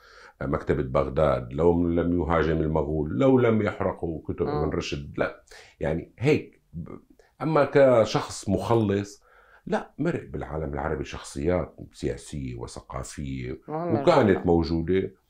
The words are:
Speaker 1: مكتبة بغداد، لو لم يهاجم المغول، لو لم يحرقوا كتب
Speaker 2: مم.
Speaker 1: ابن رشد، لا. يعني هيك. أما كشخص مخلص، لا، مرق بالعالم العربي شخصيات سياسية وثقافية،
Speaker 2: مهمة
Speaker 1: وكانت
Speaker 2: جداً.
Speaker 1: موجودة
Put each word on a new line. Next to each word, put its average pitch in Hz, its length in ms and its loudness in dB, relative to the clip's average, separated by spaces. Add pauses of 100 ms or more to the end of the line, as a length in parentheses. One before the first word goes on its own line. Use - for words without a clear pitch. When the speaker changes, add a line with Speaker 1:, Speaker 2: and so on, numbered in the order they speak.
(420)
Speaker 1:
مكتبة 73 400 -2
بغداد، 65 720 0
لو 85 360 4
لم 85 320 0
يهاجم 80 400 2
المغول، 78 580 -2
لو 131 200 6
لم 110 240 4
يحرقوا 90 600 -4
كتب 82 220 -4
Speaker 2:
مم. 73 160 -2
Speaker 1:
ابن 78 140 -2
رشد، 73 420 -6
لا. - 260 -6 (360)
يعني 80 380 -4
هيك. - 440 0 (800)
أما 147 220 2
كشخص 131 840 4
مخلص، 101 760 0 (440)
لا، - 320 -6
مرق - 320 -4
بالعالم 76 440 -2
العربي 71 300 -2
شخصيات 73 720 -2 (160)
سياسية 64 640 -8
وثقافية، 65 1120 -10
Speaker 2:
مهمة 160 340 -2
Speaker 1:
وكانت 135 280 6
Speaker 2:
جداً. 92 140 2
Speaker 1:
موجودة 85 680 2 (160)